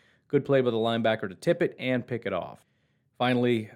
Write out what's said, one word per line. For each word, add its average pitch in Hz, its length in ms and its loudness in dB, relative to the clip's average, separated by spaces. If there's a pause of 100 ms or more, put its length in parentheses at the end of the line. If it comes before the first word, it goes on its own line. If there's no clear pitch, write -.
(280)
Good 139 180 0
play 135 160 4
by 123 80 2
the 113 80 0
linebacker 113 500 0
to 92 60 -12
tip 170 260 -2
it - 180 -2
and 127 280 -2
pick 117 180 -6
it 98 80 -4
off. 82 320 -8 (540)
Finally, 120 580 2